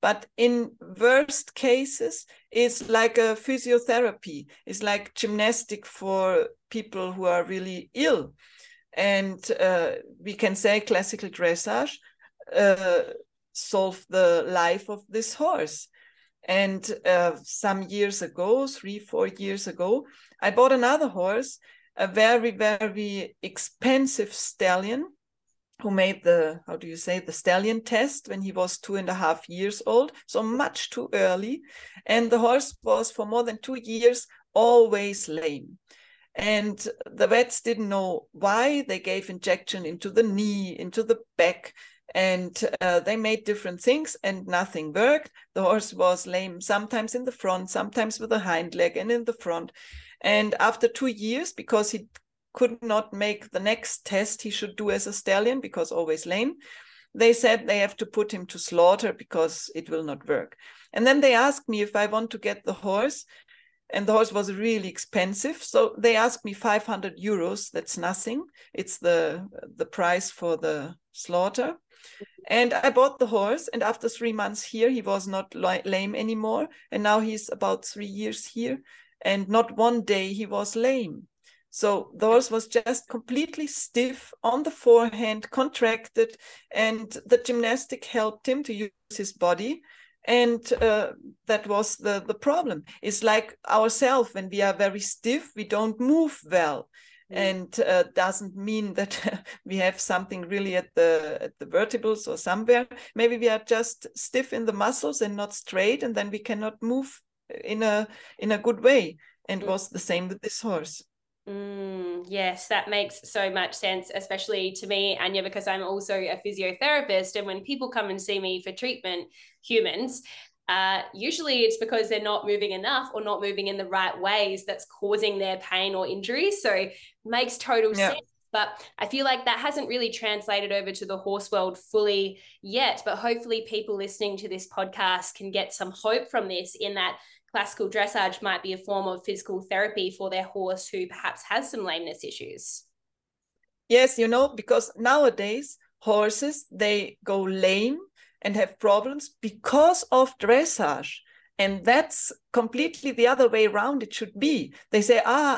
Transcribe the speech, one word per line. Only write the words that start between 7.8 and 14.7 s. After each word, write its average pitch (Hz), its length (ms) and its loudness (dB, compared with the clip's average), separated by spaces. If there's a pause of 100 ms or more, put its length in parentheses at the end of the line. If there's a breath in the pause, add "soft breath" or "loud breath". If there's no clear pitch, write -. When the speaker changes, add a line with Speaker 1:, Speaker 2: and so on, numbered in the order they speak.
Speaker 1:
ill. 247 400 0 (600 soft breath)
And, 196 460 0 (200)
uh, 180 360 2 (260)
we 196 140 -10
can 196 200 0
say 208 240 4
classical 196 500 -2
dressage, 208 680 -2 (560 soft breath)
uh, 185 500 4 (480)
solved 190 580 -2
the 170 380 6
life 180 420 2